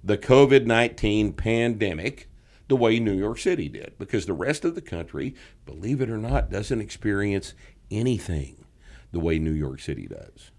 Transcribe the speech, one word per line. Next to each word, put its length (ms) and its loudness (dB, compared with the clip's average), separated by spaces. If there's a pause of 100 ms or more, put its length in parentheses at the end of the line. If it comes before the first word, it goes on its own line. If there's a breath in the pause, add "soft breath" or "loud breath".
the 160 0
covid 480 8
nineteen 640 2
pandemic 960 -2 (380 soft breath)
the 80 4
way 240 4
New 180 0
York 220 -2
City 280 -2
did, 300 -14
because 300 -4
the 60 -2
rest 300 -4
of 120 -2
the 60 -10
country, 520 -8 (320 loud breath)
believe 340 -6
it 120 -2
or 80 -6
not, 320 -2
doesn't 280 -4
experience 760 -4 (340 soft breath)
anything 760 -4 (460 soft breath)
the 80 -4
way 200 0
New 140 -2
York 260 -4
City 260 -10
does 540 -18